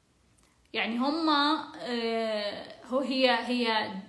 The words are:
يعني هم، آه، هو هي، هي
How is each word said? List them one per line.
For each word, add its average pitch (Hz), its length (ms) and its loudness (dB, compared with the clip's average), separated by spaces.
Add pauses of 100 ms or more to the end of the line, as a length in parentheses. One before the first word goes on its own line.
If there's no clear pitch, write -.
(720)
يعني 220 240 -2
هم، 302 320 2
آه، 226 1600 -2
هو 247 140 0
هي، 262 300 2
هي 226 640 2 (160)